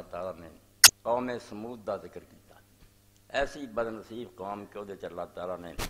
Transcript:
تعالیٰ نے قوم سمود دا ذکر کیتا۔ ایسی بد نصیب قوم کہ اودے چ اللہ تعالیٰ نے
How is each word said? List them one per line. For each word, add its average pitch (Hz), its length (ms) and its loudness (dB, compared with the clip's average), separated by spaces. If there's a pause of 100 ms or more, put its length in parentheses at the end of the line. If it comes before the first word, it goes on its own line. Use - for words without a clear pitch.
(100)
تعالیٰ 90 280 -4
نے 85 100 -14 (540)
قوم 123 280 4 (180)
سمود 107 380 -8
دا 101 100 2
ذکر 90 240 -10
کیتا۔ - 340 -20 (760)
ایسی 139 380 0
بد 113 200 0
نصیب 113 520 -8
قوم 101 340 -4
کہ 104 60 -8
اودے 101 180 -6
چ 90 80 -10
اللہ 87 180 -4 (120)
تعالیٰ 90 240 -4
نے 87 140 -10 (180)